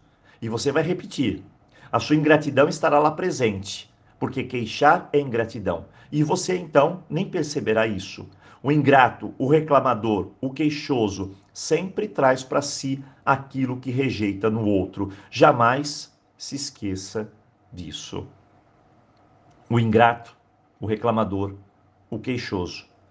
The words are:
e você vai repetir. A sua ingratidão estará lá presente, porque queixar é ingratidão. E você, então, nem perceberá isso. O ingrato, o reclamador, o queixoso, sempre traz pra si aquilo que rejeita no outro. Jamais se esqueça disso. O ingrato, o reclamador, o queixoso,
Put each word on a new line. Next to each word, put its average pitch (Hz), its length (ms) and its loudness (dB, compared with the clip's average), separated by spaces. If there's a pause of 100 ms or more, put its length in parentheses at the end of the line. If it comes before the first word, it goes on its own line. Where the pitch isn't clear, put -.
(420)
e 113 60 -6
você 117 240 -2
vai 160 120 2
repetir. 151 600 -4 (480)
A 117 80 2
sua 151 160 0
ingratidão 151 540 4
estará 151 300 2
lá 151 120 4
presente, 123 800 -4 (280)
porque 127 240 -4
queixar 143 680 2
é 147 60 6
ingratidão. 110 680 -4 (260)
E 151 120 2
você, 180 340 -2
então, 165 520 2
nem 185 200 -4
perceberá 110 560 0
isso. 98 420 -8 (360)
O 135 80 0
ingrato, 131 680 4
o 131 100 -2
reclamador, 127 840 2 (100)
o 131 100 -4
queixoso, 117 840 -2 (180)
sempre 185 540 -4
traz 131 360 2
pra 143 180 -2
si 135 420 -6 (220)
aquilo 131 520 -2
que 131 140 -8
rejeita 107 580 0
no 110 160 -2
outro. 98 460 -2 (180)
Jamais 131 880 2 (200)
se - 180 -14
esqueça 107 760 -8 (400)
disso. 90 560 -12 (1400)
O 117 100 4
ingrato, 117 560 4 (440)
o - 60 -10
reclamador, 107 720 -2 (540)
o 110 80 -8
queixoso, 110 720 -6 (240)